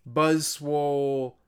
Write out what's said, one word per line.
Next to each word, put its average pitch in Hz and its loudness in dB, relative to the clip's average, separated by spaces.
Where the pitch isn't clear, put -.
Buzzwole, 147 0